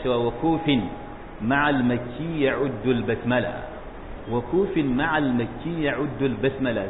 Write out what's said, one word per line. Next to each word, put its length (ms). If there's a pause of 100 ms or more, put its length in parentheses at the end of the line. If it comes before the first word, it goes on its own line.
cewa, 160
"Wa 120 (120)
kufin 400 (600)
ma'al 400
makki 600
ya'uddu 480
al-basmala. 640 (760)
Wa 120
kufin 520
ma'al 400
makki 500
ya'uddu 400
al-basmala. 640